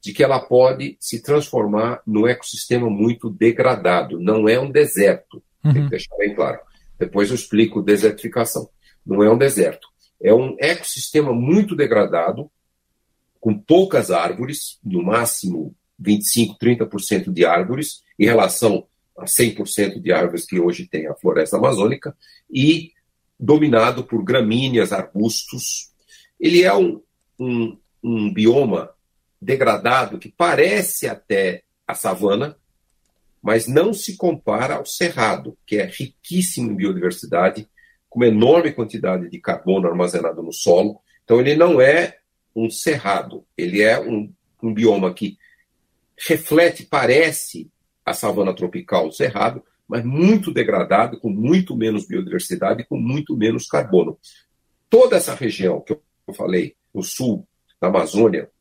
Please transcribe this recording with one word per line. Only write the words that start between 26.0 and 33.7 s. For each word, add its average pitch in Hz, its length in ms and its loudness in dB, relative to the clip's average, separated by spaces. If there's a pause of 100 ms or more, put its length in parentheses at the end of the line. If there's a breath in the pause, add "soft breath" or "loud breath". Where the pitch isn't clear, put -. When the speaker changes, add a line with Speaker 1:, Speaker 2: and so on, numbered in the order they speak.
Speaker 1:
Ele 175 240 4
é 190 100 4
um, 185 280 0 (360)
um, 120 400 -4 (240)
um 110 320 -2
bioma 110 580 2 (500)
degradado 110 760 0
que - 120 -16
parece 175 760 0
até 98 580 -4 (220)
a - 80 -6
savana, 101 640 -2 (840)
mas 113 260 0
não 165 260 2